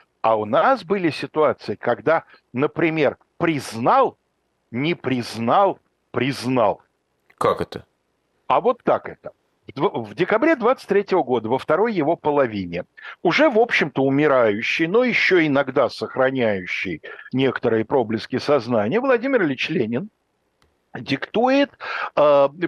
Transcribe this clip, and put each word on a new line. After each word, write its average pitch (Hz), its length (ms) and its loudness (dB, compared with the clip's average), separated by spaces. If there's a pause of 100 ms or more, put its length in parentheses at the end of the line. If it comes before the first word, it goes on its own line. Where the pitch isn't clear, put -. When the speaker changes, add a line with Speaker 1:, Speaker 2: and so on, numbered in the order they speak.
(220)
Speaker 1:
А 113 160 2
у 107 80 -4
нас 175 400 2
были 180 240 -2
ситуации, 135 680 -2
когда, 120 480 -2 (300)
например, 151 640 0 (200)
признал, 165 800 0 (560)
не 147 240 -4
признал, 131 840 -2 (320)
признал. 120 680 0 (560)
Speaker 2:
Как 101 220 0
это? - 240 -10 (640)
Speaker 1:
А 135 140 2
вот 240 200 -2
так 113 280 0
это. - 220 -16 (360)
В - 60 -18
дв-, 135 360 -4
в 104 60 -18
декабре 220 400 2
двадцать 240 320 0
третьего 196 340 0
года, 120 280 -2
во 113 80 0
второй 185 340 0
его 143 240 0
половине, 107 680 -2 (380)
уже, 294 260 4
в 220 100 2
общем-то, 175 440 0
умирающий, 135 840 2
но 220 160 2
еще 185 420 2
иногда 135 440 2
сохраняющий 107 1120 -2 (320)
некоторые 120 500 0
проблески 113 540 -2
сознания, 123 640 0
Владимир 254 420 0
Ильич 139 260 -2
Ленин 147 400 -4 (880)
диктует, 247 720 0 (440)
э, 143 340 4 (180)